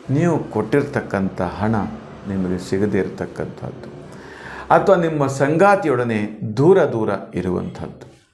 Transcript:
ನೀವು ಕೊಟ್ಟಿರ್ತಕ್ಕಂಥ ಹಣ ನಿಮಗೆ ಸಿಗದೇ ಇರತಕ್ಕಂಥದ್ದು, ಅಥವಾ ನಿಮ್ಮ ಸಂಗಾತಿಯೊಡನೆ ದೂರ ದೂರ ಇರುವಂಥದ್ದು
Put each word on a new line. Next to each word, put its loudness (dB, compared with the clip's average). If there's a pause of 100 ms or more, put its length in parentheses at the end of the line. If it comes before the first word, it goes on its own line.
ನೀವು 2 (140)
ಕೊಟ್ಟಿರ್ತಕ್ಕಂಥ -2 (120)
ಹಣ 0 (500)
ನಿಮಗೆ -2
ಸಿಗದೇ 0
ಇರತಕ್ಕಂಥದ್ದು, -8 (800)
ಅಥವಾ 6
ನಿಮ್ಮ 0 (120)
ಸಂಗಾತಿಯೊಡನೆ 4 (360)
ದೂರ 6 (140)
ದೂರ 0 (260)
ಇರುವಂಥದ್ದು -6 (260)